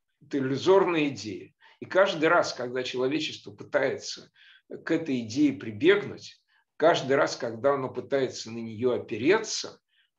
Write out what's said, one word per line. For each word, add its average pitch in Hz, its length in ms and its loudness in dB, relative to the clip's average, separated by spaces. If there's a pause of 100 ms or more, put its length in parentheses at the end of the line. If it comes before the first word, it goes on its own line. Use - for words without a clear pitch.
(260)
Это - 140 -4
иллюзорная 151 720 4
идея. 104 440 -10 (260)
И - 60 -12
каждый 170 440 2
раз, 170 240 2
когда 127 300 -6
человечество 131 680 -4
пытается - 800 -6 (380)
к - 200 -8
этой 160 300 0
идее 123 340 0
прибегнуть, 127 880 0 (360)
каждый 143 380 4
раз, 156 200 2
когда 120 380 -2
оно 131 160 -4
пытается 127 600 -4
на 113 80 -10
нее 113 360 -2
опереться, 123 840 -2 (400)